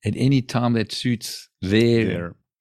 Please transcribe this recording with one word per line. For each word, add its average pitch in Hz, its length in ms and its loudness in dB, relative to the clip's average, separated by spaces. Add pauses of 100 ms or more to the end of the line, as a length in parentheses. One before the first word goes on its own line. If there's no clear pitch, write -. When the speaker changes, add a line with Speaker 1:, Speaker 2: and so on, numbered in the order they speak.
Speaker 1:
at 104 80 -2
any 131 260 2
time 120 320 -2
that 110 180 -2
suits - 560 -6 (120)
their, 113 460 4
Speaker 2:
Their 87 300 -6 (240)